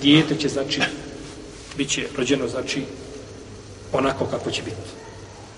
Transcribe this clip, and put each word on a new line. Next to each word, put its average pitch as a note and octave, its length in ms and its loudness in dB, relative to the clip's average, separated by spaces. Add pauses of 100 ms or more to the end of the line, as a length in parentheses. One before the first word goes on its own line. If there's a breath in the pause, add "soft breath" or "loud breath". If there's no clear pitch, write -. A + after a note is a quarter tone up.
dijete D3+ 340 8
će, C#3+ 120 2
znači, C#3 320 0 (960)
bit C#3 140 0
će B2+ 160 -2 (100)
rođeno, C3 320 4
znači, C#3 360 -2 (1080)
onako C3+ 340 4
kako - 240 -2
će - 120 -2
biti. - 140 -4 (800)